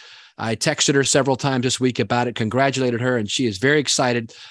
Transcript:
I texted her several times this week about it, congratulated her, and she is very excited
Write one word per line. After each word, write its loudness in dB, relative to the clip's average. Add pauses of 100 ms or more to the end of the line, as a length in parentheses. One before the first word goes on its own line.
(380)
I -4
texted 0
her 4
several 2
times -2
this -2
week 0
about 0
it, -6
congratulated 0
her, 0
and -4
she -2
is -2
very 4
excited 0 (180)